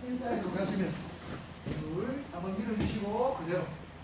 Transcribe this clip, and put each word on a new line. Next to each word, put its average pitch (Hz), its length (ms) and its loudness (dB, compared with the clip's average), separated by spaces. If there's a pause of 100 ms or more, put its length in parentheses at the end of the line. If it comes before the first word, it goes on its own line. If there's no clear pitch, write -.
인사이드로 240 460 0
가시면서 196 440 2 (680)
둘, 185 680 0
한번 190 260 -2
밀어주시고 214 800 2
그대로 170 280 2 (380)